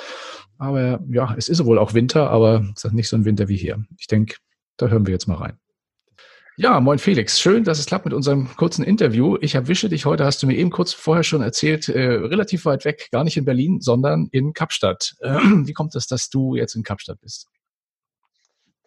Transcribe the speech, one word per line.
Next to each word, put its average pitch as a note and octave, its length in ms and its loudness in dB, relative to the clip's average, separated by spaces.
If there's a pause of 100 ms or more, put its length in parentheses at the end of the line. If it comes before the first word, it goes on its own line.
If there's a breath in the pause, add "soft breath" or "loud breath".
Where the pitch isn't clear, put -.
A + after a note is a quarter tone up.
(560 loud breath)
Aber C3 440 -2 (100)
ja, A#2+ 260 0
es - 120 -6
ist E3 160 2
wohl A2+ 140 6
auch G#2 160 0
Winter, B2+ 360 2
aber A2 340 4 (120)
es - 80 -12
ist A2+ 80 -4
nicht A2+ 160 0
so A2+ 80 -2
ein G#2+ 80 4
Winter G#2 240 0
wie G2+ 80 0
hier. F#2+ 280 -4 (140)
Ich - 80 -20
denk, A2 300 0 (400)
da C3+ 100 -2
hören G#2+ 200 2
wir F#2+ 60 -2
jetzt F#2 140 -4
mal F2 100 -2
rein. F#2 220 -12 (1000 soft breath)
Ja, G3+ 240 2
moin C#3 200 2
Felix. D#3+ 400 0
Schön, G#3+ 240 4
dass D#3+ 160 0
es C#3 60 -6
klappt F#3+ 180 -4
mit D#3 100 -4
unserem C3+ 420 0
kurzen D#3+ 280 0
Interview. F3 560 2
Ich C#3+ 160 -2
erwische E3 320 -2
dich D#3 180 -2
heute, D#3 180 2
hast C#3 180 0
du C#3 40 0
mir C3 100 2
eben E3+ 140 0
kurz - 220 -4
vorher D#3+ 320 0
schon D3+ 180 0
erzählt, D#3 460 -2
äh, C3 140 0
relativ B2+ 640 -2
weit C#3 180 0
weg, - 260 -6
gar B2+ 140 0
nicht E3 120 -2
in D3 80 -2
Berlin, C3+ 360 0
sondern C#3 500 0
in C#3 220 0
Kapstadt. - 680 -4
<clears throat> - 40 -18
Wie D3 500 4
kommt D#3 240 -6
es, A#2+ 100 -6
dass - 240 -6
du C3 240 -2
jetzt A#2 220 -4
in A2 80 -6
Kapstadt - 360 -10
bist? - 280 -20 (1400)